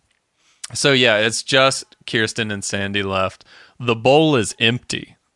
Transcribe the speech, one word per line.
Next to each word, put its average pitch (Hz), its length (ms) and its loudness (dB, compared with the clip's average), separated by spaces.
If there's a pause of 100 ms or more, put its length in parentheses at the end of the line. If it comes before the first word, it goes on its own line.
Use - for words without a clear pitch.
(720)
so 139 180 0
yeah, 123 260 4
it's 110 240 0
just 135 540 0 (100)
Kirsten 110 460 -4
and 101 120 -8
Sandy 101 400 -4
left. 95 420 -4 (340)
The 120 160 -2
bowl 143 400 4
is 107 240 -2
empty. - 560 -2 (200)